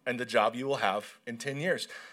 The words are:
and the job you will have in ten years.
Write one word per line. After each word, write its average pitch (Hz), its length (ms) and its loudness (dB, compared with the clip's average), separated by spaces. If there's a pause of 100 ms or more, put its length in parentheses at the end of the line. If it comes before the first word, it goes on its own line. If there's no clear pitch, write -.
and 123 120 0
the 123 60 -4
job 113 320 4
you 131 100 -4
will 139 100 2
have 104 500 0
in 120 100 -8
ten 139 220 -6
years. 156 280 -2 (260)